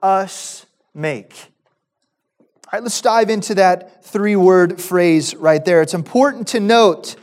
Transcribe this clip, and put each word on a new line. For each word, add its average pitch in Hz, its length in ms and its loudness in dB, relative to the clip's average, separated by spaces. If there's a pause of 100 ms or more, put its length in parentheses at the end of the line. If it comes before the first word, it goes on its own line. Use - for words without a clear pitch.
us 190 640 -4 (280)
make." 147 580 -12 (880)
All - 380 -14
right, 233 40 -14
let's 240 180 -8
dive 226 300 0
into 214 240 -6
that 185 500 0
three-word 185 760 2
phrase 170 560 0
right 156 280 0
there. 175 160 2
It's 160 140 -2
important 247 540 -2
to 226 120 -4
note 208 640 0